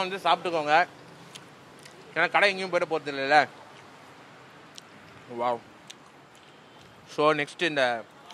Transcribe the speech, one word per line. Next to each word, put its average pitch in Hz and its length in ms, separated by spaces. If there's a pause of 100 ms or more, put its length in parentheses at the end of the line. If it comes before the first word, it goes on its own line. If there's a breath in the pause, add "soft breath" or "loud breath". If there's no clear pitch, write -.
வந்து 185 120
சாப்பிட்டுக்கோங்க. 170 720 (1300)
ஏன்னா 170 160
கடை 180 200
எங்கேயும் 190 220
போயிட 175 180
போறது 147 220
இல்லைல்ல. 139 360 (1900)
Wow. 120 200 (1500)
So 151 200
next 147 280
இந்த 131 420 (300)